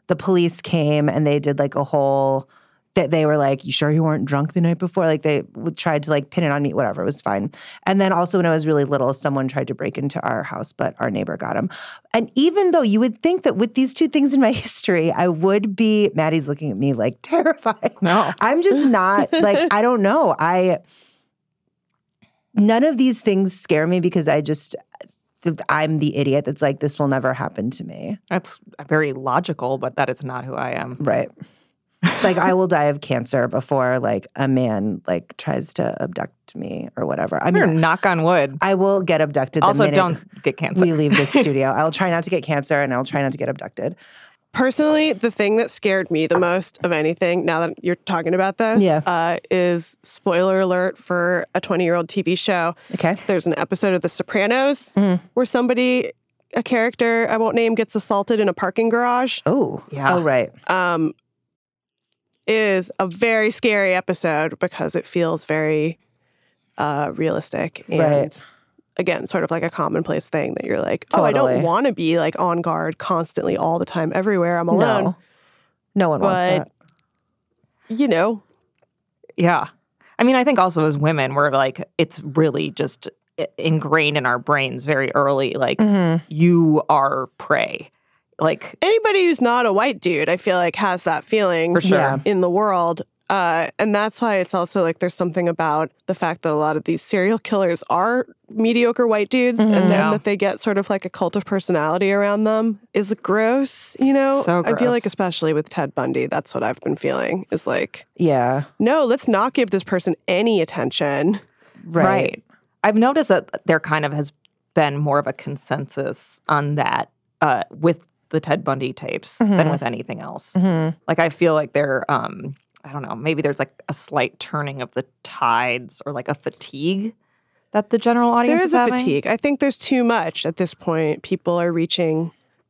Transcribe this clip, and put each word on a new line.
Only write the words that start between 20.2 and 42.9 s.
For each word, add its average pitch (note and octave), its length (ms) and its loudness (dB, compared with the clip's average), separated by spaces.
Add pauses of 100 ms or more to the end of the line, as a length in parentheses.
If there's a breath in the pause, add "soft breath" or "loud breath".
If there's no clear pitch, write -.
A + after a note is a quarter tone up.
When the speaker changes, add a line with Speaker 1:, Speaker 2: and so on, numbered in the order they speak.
Speaker 1:
I, F3+ 400 2 (1800 soft breath)
none A3 300 4
of D4+ 140 4
these B3+ 240 4
things F#3+ 360 2
scare D#3 300 2
me F3+ 120 2
because E3+ 280 0
I D3+ 140 4
just, D3 340 -4 (680)
th-, E3 140 -2 (140)
I'm D#3 300 0
the D3+ 160 0
idiot C#3+ 300 2
that's - 160 -6
like, C#3+ 180 0
"This C#3+ 200 -4
will D3 80 0
never C3 260 0
happen C3+ 380 -6
to - 120 -10
me." - 340 -10 (120)
Speaker 2:
That's - 300 -6 (280)
very D#3 260 0
logical, C3 640 -2
but C3 180 -6
that C3+ 140 0
is B2+ 140 -8
not B2+ 220 -8
who C3 100 -10
I B2+ 160 -4
am. B2+ 280 -8
Speaker 1:
Right. B2 300 0 (920 loud breath)
Like, F#3 160 2
I F#3 160 2
will F#3 140 2
die D#3 180 2
of C#3+ 140 0
cancer A#2+ 480 -2
before, B2+ 500 0
like, A2 380 -2
a C3+ 140 0
man, G#2+ 580 0
like, F2 300 -4
tries - 380 -6
to - 260 -4
abduct - 520 -10
me - 440 -10
or - 80 -4
whatever. - 360 -2
I E3+ 80 0
mean, B3+ 140 2
Speaker 2:
Sure, E3 100 2
knock D#3+ 320 0
on E3+ 180 0
wood. D3 380 2
Speaker 1:
I F#3+ 140 2
will G3 260 2
get E3 200 0
abducted D3 420 -2
the F3 40 6
Speaker 2:
Also, G3+ 180 4
Speaker 1:
minute D3 100 2
Speaker 2:
don't - 480 -2
get - 140 -2
cancer. F#3 260 0
Speaker 1:
we F3 80 4
leave D3+ 240 2
this C#3+ 160 2
Speaker 2:
<laughs> F#3 80 4
Speaker 1:
studio. C3+ 300 2
I'll D3 220 0
try F#3 180 0
not E3+ 160 0
to - 40 -8
get E3 140 -2
cancer, D3 320 -2
and C#3+ 180 0